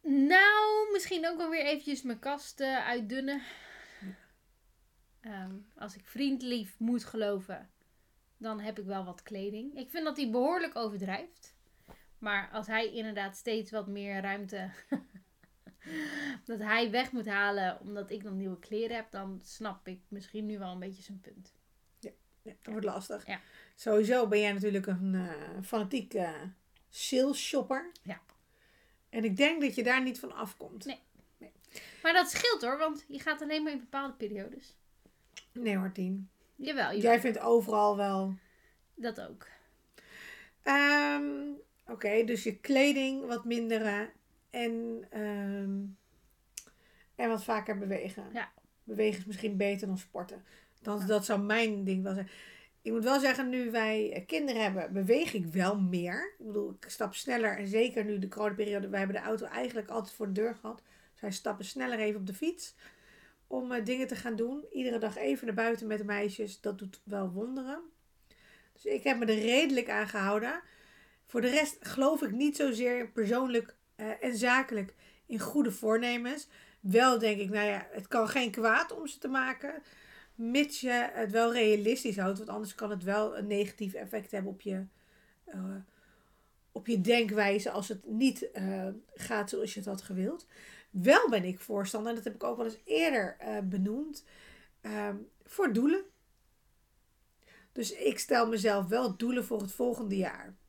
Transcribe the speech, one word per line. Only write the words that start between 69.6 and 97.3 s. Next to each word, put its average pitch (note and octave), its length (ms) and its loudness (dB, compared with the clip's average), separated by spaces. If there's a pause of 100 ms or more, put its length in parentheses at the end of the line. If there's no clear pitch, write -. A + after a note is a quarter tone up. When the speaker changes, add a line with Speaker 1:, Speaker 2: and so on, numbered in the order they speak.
Speaker 2:
aan G#3 180 0
gehouden. G#3+ 540 0 (640)
Voor A#3+ 160 0
de B3 80 4
rest D4 280 2 (100)
geloof D4 340 2
ik A3+ 100 0
niet C#4+ 240 2
zozeer B3 540 0
persoonlijk A#3+ 640 0 (200)
eh, G#3+ 280 -6
en B3 140 -2
zakelijk B3 560 2 (320)
in A3+ 140 -4
goede A#3 320 2
voornemens. A#3+ 760 0 (320)
Wel A#3 400 6
denk G#3+ 200 2
ik, G3 100 -2
nou G#3 180 2
ja, G3+ 240 -2
het G3+ 160 -10
kan A3 200 4
geen B3 240 0
kwaad A#3 400 4
om D#4+ 160 -8
ze - 100 -10
te - 100 -8
maken, C4 560 -2 (520)
mits C4+ 460 2
je A#3+ 320 2
het G#3+ 180 -2
wel A#3 220 4
realistisch G#3+ 640 4
houdt, G3 200 0
want G#3+ 120 -10
anders G3+ 260 -6
kan G#3 140 -4
het F#3+ 140 -4
wel G#3 340 0
een G3+ 100 -4
negatief G3+ 460 -2
effect G#3 380 -8
hebben G3 200 -4
op F#3+ 100 -14
je, F#3+ 240 -4 (600)
eh, F#3+ 300 -8 (960)
op - 160 -8
je A3+ 140 4
denkwijze G#3 720 4
als G3 160 -2
het G3+ 180 -8
niet, A3+ 460 2
eh, F#3+ 360 -4 (260)
gaat G#3 360 -4
zoals G3 240 -4
je G#3 60 -8
het G3 100 -8
had G3 120 -6
gewild. G3 460 -4 (420)
Wel C#4 400 6
ben G#3 140 4
ik F#3 160 -4
voorstander, G#3+ 500 -4
en A#3 60 -2
dat A3+ 100 -10
heb G#3+ 100 -6
ik - 80 -10
ook A#3+ 140 -2
wel A#3 80 -2
eens A3 200 -6
eerder, C#4+ 540 2
eh, G#3+ 240 -6
benoemd, G#3 600 -2 (560)
ehm, G#3 340 -4 (300)
voor E4 280 2
doelen. D4+ 300 4 (1700)